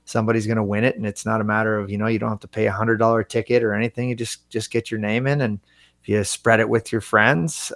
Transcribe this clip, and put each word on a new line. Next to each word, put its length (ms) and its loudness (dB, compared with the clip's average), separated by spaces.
somebody's 420 0
gonna 160 0
win 220 0
it. 100 2
And 100 -8
it's 220 -6
not 140 0
a 40 -2
matter 320 0
of, 140 -4
you 80 -4
know, 80 -2
you 140 0
don't 100 -4
have 80 -6
to 80 -18
pay 200 -2
a 60 0
hundred 260 0
dollar 260 4
ticket 400 0
or 100 2
anything. 360 -2
You 40 -2
just, 340 -10
just 220 -6
get 220 -4
your 80 -4
name 260 0
in, 140 0
and 180 -2
if 80 -20
you 120 2
spread 380 2
it 80 2
with 240 0
your 80 0
friends, 760 2